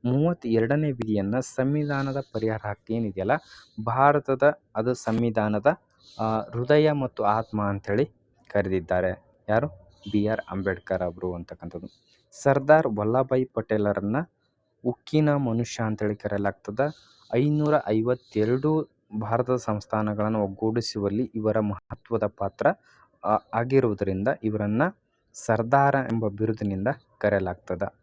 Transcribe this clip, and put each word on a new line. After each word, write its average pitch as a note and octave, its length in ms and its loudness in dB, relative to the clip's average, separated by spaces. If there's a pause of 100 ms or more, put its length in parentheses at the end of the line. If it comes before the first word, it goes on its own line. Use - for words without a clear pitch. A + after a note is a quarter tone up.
ಮೂವತ್ತೆರಡನೇ C#3 880 2
ವಿಧಿಯನ್ನ G#2+ 480 0
ಸಂವಿಧಾನದ C#3 800 -2 (120)
ಪರಿಹಾರ A2 360 -2
ಹಕ್ಕು G#2 240 -8
ಏನಿದೆಯಲ್ಲ, G#2 400 -2 (520)
ಭಾರತದ C#3 720 4 (180)
ಅದು A#2 180 0
ಸಂವಿಧಾನದ, A2 720 0 (540)
ಆ, A2 180 0
ಹೃದಯ D3 540 2
ಮತ್ತು C3+ 320 -4
ಆತ್ಮ G#2+ 380 0
ಅಂತೇಳಿ G2+ 480 -2 (380)
ಕರೆದಿದ್ದಾರೆ. F#2 760 -2 (240)
ಯಾರು? A#2 200 2 (440)
ಬಿ G#2 140 2
ಆರ್ A2 140 -2 (100)
ಅಂಬೇಡ್ಕರ್ F#2 520 -4
ಅವರು F2+ 320 -6
ಅಂತಕ್ಕಂಥದ್ದು. E2+ 540 -14 (540)
ಸರ್ದಾರ್ C#3 440 4 (120)
ವಲ್ಲಭಾಯ್ B2+ 560 0
ಪಟೇಲರನ್ನ G#2 600 0 (680)
ಉಕ್ಕಿನ D3 500 2
ಮನುಷ್ಯ A#2 500 -2
ಅಂತೇಳಿ G#2+ 320 -2
ಕರೆಯಲಾಗ್ತದೆ. G#2 800 -4 (400)
ಐನೂರ D3+ 400 2 (120)
ಐವತ್ತೆರಡು B2 1040 0 (320)
ಭಾರತದ A#2+ 360 0
ಸಂಸ್ಥಾನಗಳನ್ನು G#2+ 880 -2
ಒಗ್ಗೂಡಿಸುವಲ್ಲಿ G#2+ 880 -2
ಇವರ A2 260 0
ಮಹತ್ವದ G#2 680 -4
ಪಾತ್ರ, G2+ 400 -4 (580)
ಆ, G#2 140 2 (160)
ಆಗಿರುವುದರಿಂದ A2 720 2 (140)
ಇವರನ್ನ G#2+ 400 0 (500)
ಸರ್ದಾರ B2+ 640 2 (180)
ಎಂಬ A2 160 0
ಬಿರುದಿನಿಂದ G#2 600 -2 (300)
ಕರೆಯಲಾಗ್ತದೆ. F#2+ 840 -2